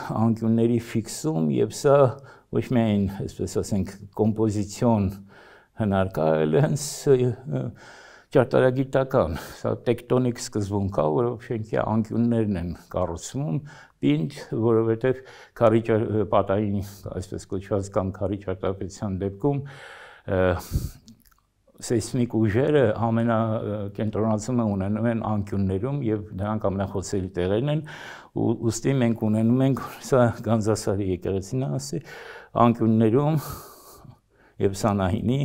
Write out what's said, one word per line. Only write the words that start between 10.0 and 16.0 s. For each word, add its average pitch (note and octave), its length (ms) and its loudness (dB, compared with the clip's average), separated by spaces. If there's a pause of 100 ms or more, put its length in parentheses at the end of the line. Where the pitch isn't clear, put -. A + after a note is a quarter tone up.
սկզբունք G2 600 -4
է, D#3 80 2
որով B2 340 -2
շենքի A#2 380 -4
անկյուններն A2+ 800 0
են F2 100 -4 (160)
կառուցվում, A2 720 -4 (400)
պինդ, D3 400 0 (160)
որովհետև A2+ 640 2 (300)
քարի A2+ 320 4
ճար-, A2+ 240 2 (200)